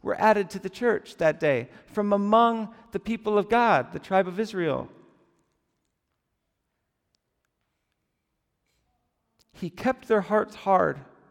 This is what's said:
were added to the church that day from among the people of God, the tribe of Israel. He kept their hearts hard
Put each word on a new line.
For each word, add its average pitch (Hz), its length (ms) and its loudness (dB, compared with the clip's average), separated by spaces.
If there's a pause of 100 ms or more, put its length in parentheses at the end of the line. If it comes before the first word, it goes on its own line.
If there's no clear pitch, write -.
were - 180 -4
added 208 300 2
to 190 80 -10
the 185 100 -10
church - 480 -4
that 156 220 0
day 135 280 0 (200)
from 208 260 -2
among 220 600 2 (180)
the 196 80 -8
people 214 400 -2
of 202 100 -4
God, 214 420 2
the - 60 -12
tribe 190 300 0
of 185 120 -10
Israel. 165 480 -4 (4000)
He - 200 -12
kept - 360 -4
their 214 140 2
hearts 208 360 -2
hard 180 420 0 (320)